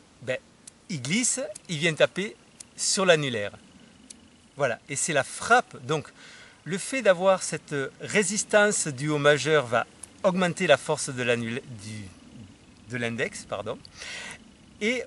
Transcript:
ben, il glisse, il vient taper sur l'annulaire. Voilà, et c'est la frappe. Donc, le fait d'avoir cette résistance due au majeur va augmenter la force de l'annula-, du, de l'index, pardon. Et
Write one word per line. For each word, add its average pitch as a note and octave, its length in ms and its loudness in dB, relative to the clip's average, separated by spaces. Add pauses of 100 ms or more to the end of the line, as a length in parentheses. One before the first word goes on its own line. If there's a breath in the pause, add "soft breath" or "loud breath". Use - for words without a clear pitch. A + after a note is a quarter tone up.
(240)
ben, B2+ 140 -4 (520)
il D#3 120 -6
glisse, F#3+ 380 -2 (300)
il E3+ 80 -4
vient D#3+ 160 0
taper F3+ 420 0 (400)
sur - 300 -2
l'annulaire. C3 460 2 (1040)
Voilà, B2+ 220 -2 (100)
et C#3 60 -4
c'est - 180 -2
la C#3 100 4
frappe. - 640 2
Donc, C#3 220 -2 (560 loud breath)
le E3 160 -6
fait C4+ 240 -4
d'avoir F#3+ 400 4
cette - 320 -8 (260)
résistance G3+ 840 2
due C#3+ 220 -4
au D3+ 100 0
majeur C#3+ 480 4
va A#2 180 0 (380)
augmenter F#3 420 2
la D3 120 8
force - 320 -4
de B2 140 -4
l'annula-, A#2 380 0 (220)
du, G#2+ 220 -12 (840)
de A#2+ 80 -8
l'index, A#2+ 480 -4
pardon. G#2 320 -8 (1040 loud breath)
Et A#3 260 -2